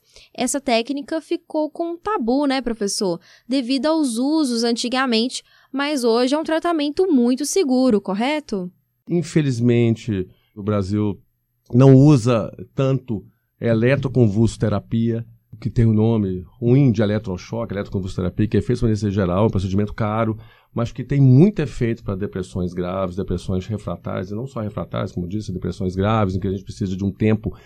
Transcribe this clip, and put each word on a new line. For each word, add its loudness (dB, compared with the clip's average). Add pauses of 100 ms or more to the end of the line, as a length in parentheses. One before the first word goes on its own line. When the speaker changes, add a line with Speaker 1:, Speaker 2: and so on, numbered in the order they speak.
(320)
Speaker 1:
Essa -4
técnica -4
ficou -6
com -6
um -14
tabu, -2
né, 0
professor? -4 (300)
Devido -2
aos 0
usos 0
antigamente, -2 (300)
mas -2
hoje 2
é 2
um -2
tratamento -2
muito 2
seguro, 2
correto? -4 (380)
Speaker 2:
Infelizmente, 2 (260)
o -14
Brasil -2 (540)
não 10
usa 4 (160)
tanto -4 (340)
eletroconvulsoterapia, 0 (340)
que -6
tem 2
o 4
nome 2 (160)
ruim 4
de 2
eletrochoque, -4
eletroconvulsoterapia, -4
que 0
é 2
feito -2
de -4
maneira 0
geral, 2
um 2
procedimento -2
caro, -2 (380)
mas -4
que -12
tem 0
muito 6
efeito -4
para -6
depressões -6
graves, -4
depressões -4
refratárias, -8
e -10
não -8
só -10
refratárias, -8
como -6
eu -10
disse, -8
depressões -6
graves, 0
em -4
que -4
a -2
gente -6
precisa -6
de -4
um -2
tempo -2 (120)